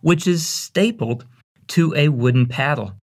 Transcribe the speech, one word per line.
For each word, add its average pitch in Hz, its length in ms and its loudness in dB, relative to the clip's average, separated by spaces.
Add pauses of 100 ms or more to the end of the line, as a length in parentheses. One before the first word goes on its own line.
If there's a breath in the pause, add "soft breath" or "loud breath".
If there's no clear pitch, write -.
which 165 260 2
is 170 200 0
stapled 175 760 -4 (420)
to 165 280 -2
a 147 140 2
wooden 123 380 2
paddle. 123 460 -4 (140)